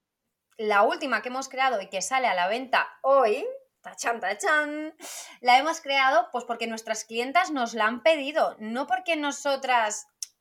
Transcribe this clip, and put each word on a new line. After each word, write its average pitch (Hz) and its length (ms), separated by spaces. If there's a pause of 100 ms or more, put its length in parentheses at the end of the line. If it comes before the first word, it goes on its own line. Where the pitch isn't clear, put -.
(580)
la 208 260
última 277 380
que 247 80
hemos 262 200
creado 254 320
y 180 80
que 190 120
sale 262 260
a 196 60
la 180 140
venta 226 400 (160)
hoy, 269 420 (360)
tachán, 233 380
tachán, 302 760 (480)
la 247 180
hemos 320 220
creado, 277 500
pues, 233 140
porque 233 220
nuestras 220 380
clientas 277 460
nos 247 220
la 220 120
han 240 180
pedido, 294 560
no 233 280
porque 370 280
nosotras 269 920 (340)